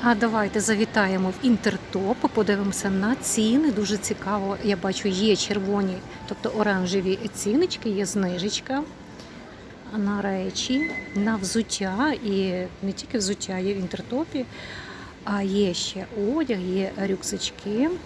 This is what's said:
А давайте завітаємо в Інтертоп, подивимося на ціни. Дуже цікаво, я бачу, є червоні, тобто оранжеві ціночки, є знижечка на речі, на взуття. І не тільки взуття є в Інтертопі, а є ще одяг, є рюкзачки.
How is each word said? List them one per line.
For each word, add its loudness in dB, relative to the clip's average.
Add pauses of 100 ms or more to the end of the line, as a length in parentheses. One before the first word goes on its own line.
А 8
давайте 2
завітаємо 4
в -4 (120)
Інтертоп, 2 (180)
подивимося 2
на 2
ціни. 4
Дуже 0
цікаво, -2
я 2
бачу, -2
є 4
червоні, 0 (320)
тобто -6
оранжеві 2 (160)
ціночки, 0
є 0
знижечка -2 (1120)
на 0
речі, 0 (240)
на 2
взуття. 0 (120)
І 0 (180)
не -2
тільки -4
взуття -2
є 0
в -4
Інтертопі, -4 (800)
а 0
є 2
ще -6 (300)
одяг, 0
є 0 (160)
рюкзачки. 0 (160)